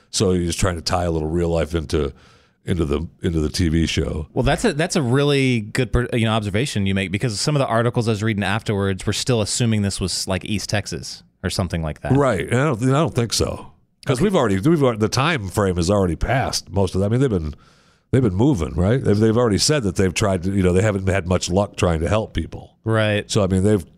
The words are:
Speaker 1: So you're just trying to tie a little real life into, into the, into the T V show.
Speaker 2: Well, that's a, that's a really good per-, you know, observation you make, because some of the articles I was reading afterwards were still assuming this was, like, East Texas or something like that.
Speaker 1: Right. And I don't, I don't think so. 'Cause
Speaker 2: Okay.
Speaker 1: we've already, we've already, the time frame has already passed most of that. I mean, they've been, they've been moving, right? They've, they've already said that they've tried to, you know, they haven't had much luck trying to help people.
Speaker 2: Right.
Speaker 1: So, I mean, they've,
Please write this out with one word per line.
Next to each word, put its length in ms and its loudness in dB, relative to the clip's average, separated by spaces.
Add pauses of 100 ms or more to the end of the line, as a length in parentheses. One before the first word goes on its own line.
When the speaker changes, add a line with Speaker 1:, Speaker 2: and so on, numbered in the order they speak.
(100)
Speaker 1:
So 220 2
you're 140 0
just 140 -4
trying 160 0
to 60 -10
tie 220 -2
a 60 0
little 180 -2
real 220 0
life 240 0
into, 400 -2 (500)
into 220 -2
the, 200 -2 (160)
into 180 0
the 100 0
T 180 0
V 180 2
show. 460 -4
Speaker 2:
Well, 100 -2
that's 220 0
a, 100 2
that's 220 -2
a 60 2
really 580 2
good 320 -4
per-, 220 0
you 100 2
know, 80 2
observation 540 0
you 80 0
make, 160 -2
because 300 -2
some 160 0
of 40 2
the 60 0
articles 420 0
I 40 2
was 100 -4
reading 220 0
afterwards 600 -2
were 60 2
still 300 0
assuming 400 0
this 180 -2
was, 280 -4
like, 180 -2
East 240 -6
Texas 540 -6 (200)
or 60 -4
something 320 -4
like 180 -6
that. 120 -2
Speaker 1:
Right. 360 2
And 100 0
I 60 2
don't, 200 -2
I 160 2
don't 140 0
think 200 -2
so. 380 -4 (340)
'Cause 100 0
Speaker 2:
Okay. 80 0
Speaker 1:
we've 100 2
already, 260 2
we've 220 4
already, 160 4
the 120 2
time 380 0
frame 280 0
has 140 2
already 260 2
passed 540 -2
most 240 0
of 60 0
that. 60 2
I 40 0
mean, 100 2
they've 100 2
been, 240 -4 (560)
they've 120 2
been 120 2
moving, 400 2
right? 280 2
They've, 160 2
they've 180 4
already 220 2
said 260 0
that 120 -2
they've 180 2
tried 300 0
to, 60 -2
you 120 2
know, 100 4
they 100 4
haven't 260 0
had 200 0
much 220 0
luck 260 0
trying 240 2
to 80 0
help 260 -2
people. 500 -8
Speaker 2:
Right. 460 0
Speaker 1:
So, 140 2
I 40 2
mean, 160 2
they've, 200 4 (140)